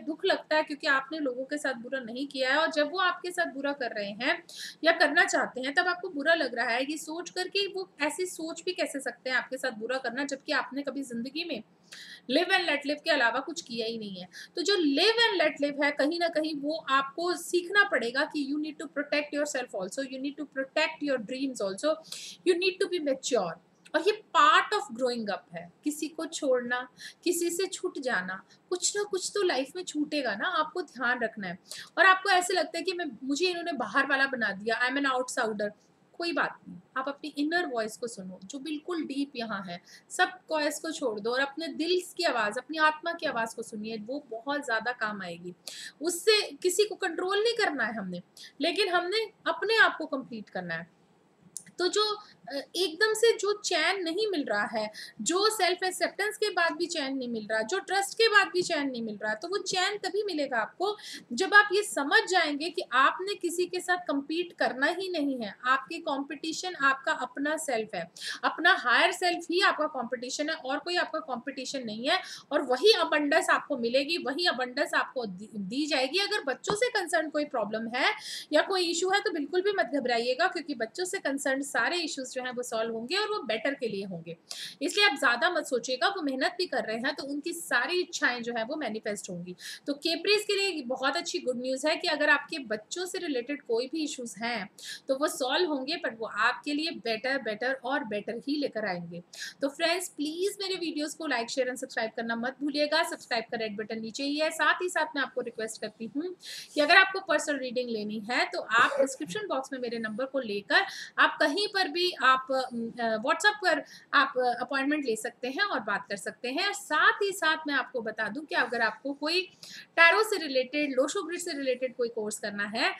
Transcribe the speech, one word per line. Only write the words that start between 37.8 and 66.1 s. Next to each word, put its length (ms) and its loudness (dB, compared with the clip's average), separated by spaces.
को 100 -6
सुनो, 360 -12
जो 160 -12
बिल्कुल 440 -6
deep 320 -4
यहाँ 280 -6
है। 180 -10
सब 300 0
voice 280 0
को 120 -6
छोड़ 280 -2
दो 120 -2
और 80 0
अपने 280 -2
दिल 340 0
की 60 -4
आवाज़, 340 2
अपनी 200 -8
आत्मा 360 2
की 120 -6
आवाज़ 300 -2
को 60 -8
सुनिए, 360 -8
वो 340 -8
बहुत 340 -4
ज़्यादा 260 0
काम 300 -4
आएगी। 320 -8
उससे 400 4
किसी 440 2
को 100 -6
control 480 0
नहीं 100 4
करना 300 0
है 120 -2
हमने, 260 -8
लेकिन 280 2
हमने 360 2
अपने 280 0
आप 220 6
को 80 -4
complete 440 -8
करना 240 -6
है। 220 -8
तो 80 2
जो, 340 0
अ, 60 -6
एकदम 380 2
से 240 4
जो 160 0
चैन 500 0
नहीं 240 0
मिल 220 -2
रहा 160 0
है, 260 -4
जो 280 2
self 340 2
acceptance 540 -2
के 120 0
बाद 240 2
भी 120 -4
चैन 320 -2
नहीं 120 -4
मिल 220 -6
रहा, 100 2
जो 180 0
trust 340 -2
के 140 6
बाद 200 8
भी 140 0
चैन 280 0
नहीं 120 -6
मिल 220 -6
रहा, 100 0
तो 140 -8
वो 100 0
चैन 400 0
तभी 260 0
मिलेगा 340 -2
आपको, 400 -2
जब 200 0
आप 200 10
ये 100 4
समझ 460 2
जाएंगे 400 2
कि 120 -6
आपने 440 2
किसी 300 -2
के 140 -4
साथ 180 2
compete 460 -2
करना 340 0
ही 220 -2
नहीं 300 -2
है। 160 -8
आपकी 340 0
competition 760 -4